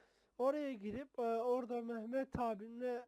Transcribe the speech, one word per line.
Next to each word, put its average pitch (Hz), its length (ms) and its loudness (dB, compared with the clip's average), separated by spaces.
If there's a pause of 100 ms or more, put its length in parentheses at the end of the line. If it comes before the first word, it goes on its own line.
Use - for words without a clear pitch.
(380)
oraya 277 360 2
girip, 214 460 -6
e, - 20 0
orada 240 600 2
Mehmet 233 580 -2
abimle, 233 680 -2